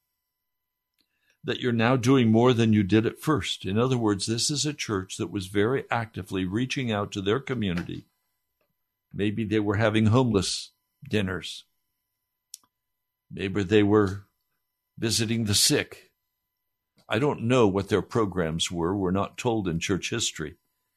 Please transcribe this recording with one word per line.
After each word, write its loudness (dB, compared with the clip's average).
that -6
you're -2
now 2
doing 4
more 6
than 4
you 6
did 4
at -6
first." -4
In -2
other 0
words, -2
this -2
is -4
a -4
church -6
that -4
was -6
very 0
actively -4
reaching -4
out -4
to -6
their 0
community. -6
Maybe -2
they 0
were 0
having 4
homeless 2
dinners. -4
Maybe -4
they 4
were 2
visiting -2
the 0
sick. 0
I -2
don't -2
know 4
what 0
their 2
programs -2
were. -2
We're -2
not -4
told -2
in 0
church -4
history. -6